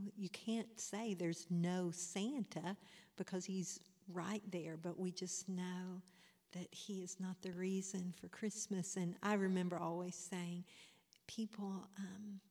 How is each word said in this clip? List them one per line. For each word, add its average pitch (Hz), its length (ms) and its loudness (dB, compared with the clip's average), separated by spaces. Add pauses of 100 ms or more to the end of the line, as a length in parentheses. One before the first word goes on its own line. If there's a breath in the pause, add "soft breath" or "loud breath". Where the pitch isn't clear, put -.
(160)
you 190 140 0
can't 226 500 -2
say 214 340 0
there's 170 380 2
no 175 400 6
Santa 196 840 0 (420 loud breath)
because 185 280 0
he's 185 360 0 (260)
right 185 420 -2
there, 160 280 -2
but 170 200 -2
we 185 140 2
just - 380 -2
know 180 520 -2 (520 soft breath)
that 175 200 -8
he 190 300 -4
is 185 160 -6
not 185 220 -2
the 185 100 -4
reason 185 640 0
for - 160 -12
Christmas. - 680 -2
And 175 260 2
I 208 120 4
remember 185 440 6
always 170 380 0
saying, 175 480 -2 (640 soft breath)
"People, 202 600 -2 (100)
um, 196 420 -6 (120)